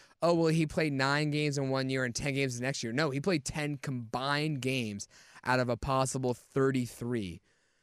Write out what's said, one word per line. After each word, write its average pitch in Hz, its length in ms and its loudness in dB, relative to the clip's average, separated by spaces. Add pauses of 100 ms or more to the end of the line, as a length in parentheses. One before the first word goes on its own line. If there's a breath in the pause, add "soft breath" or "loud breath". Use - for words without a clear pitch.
(200 soft breath)
"Oh, 170 140 4
well, 165 140 4
he 160 180 4
played 156 260 0
nine 139 380 2
games 147 260 0
in 135 140 0
one 135 180 0
year 131 160 0
and 120 100 -2
ten 143 200 -2
games 131 240 0
the 120 40 -4
next 135 200 -4
year." 113 100 -4
No, 147 160 0
he 135 100 -2
played 160 280 0
ten 147 320 -4
combined 139 840 -2
games 120 480 -2 (340 loud breath)
out 127 160 4
of 123 120 2
a 120 80 0
possible 131 560 0
thirty-three. 123 1040 -2 (420)